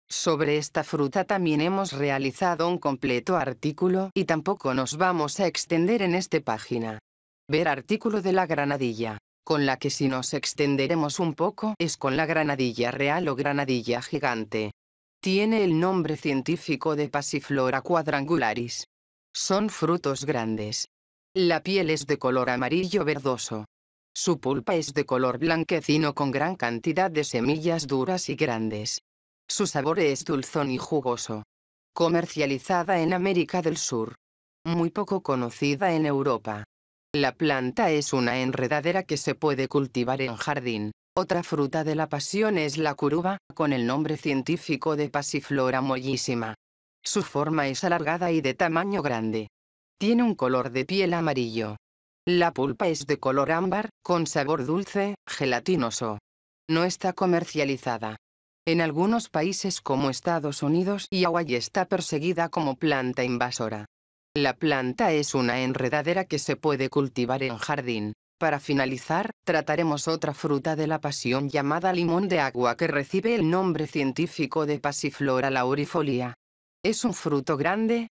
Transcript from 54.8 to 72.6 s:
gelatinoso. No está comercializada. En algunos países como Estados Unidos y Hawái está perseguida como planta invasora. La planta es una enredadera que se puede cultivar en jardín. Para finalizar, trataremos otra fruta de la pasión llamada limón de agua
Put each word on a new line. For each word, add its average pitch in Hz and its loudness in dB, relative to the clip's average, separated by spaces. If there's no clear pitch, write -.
gelatinoso. 120 -2
No 165 4
está 180 -2
comercializada. 139 -2
En 170 4
algunos 180 2
países 180 -2
como 135 0
Estados 147 -2
Unidos 180 0
y 180 2
Hawái 165 2
está 180 0
perseguida 165 0
como 143 0
planta 131 0
invasora. 120 -2
La 139 2
planta 147 2
es 147 0
una 127 2
enredadera 147 0
que 151 -4
se 139 -2
puede 135 0
cultivar 131 0
en 123 -4
jardín. 117 -4
Para 147 0
finalizar, 139 0
trataremos 156 0
otra 160 -2
fruta 147 0
de 156 -2
la 156 -2
pasión 139 -2
llamada 151 2
limón 175 2
de 175 2
agua 123 2